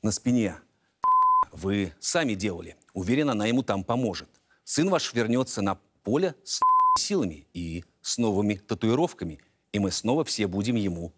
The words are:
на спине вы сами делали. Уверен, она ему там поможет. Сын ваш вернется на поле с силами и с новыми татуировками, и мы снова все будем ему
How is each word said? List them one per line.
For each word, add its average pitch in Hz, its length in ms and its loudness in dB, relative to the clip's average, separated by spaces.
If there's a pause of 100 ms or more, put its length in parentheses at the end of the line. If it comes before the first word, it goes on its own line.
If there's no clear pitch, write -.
на 107 80 0
спине 113 460 0 (920)
вы 95 480 -2
сами 143 360 0
делали. 90 400 -6 (180)
Уверен, 127 380 0
она 104 160 0
ему 120 160 2
там 98 200 -2
поможет. 117 460 -4 (340)
Сын 175 260 0
ваш 175 240 0
вернется 117 500 0
на 98 160 -2 (240)
поле 151 400 0
с - 180 -4 (380)
силами 95 540 -2
и 85 300 -8 (200)
с - 160 -4
новыми 104 360 2
татуировками, 110 840 -2 (320)
и 101 80 0
мы 98 100 2
снова 131 340 0
все - 220 -2
будем 101 300 0
ему 87 420 -2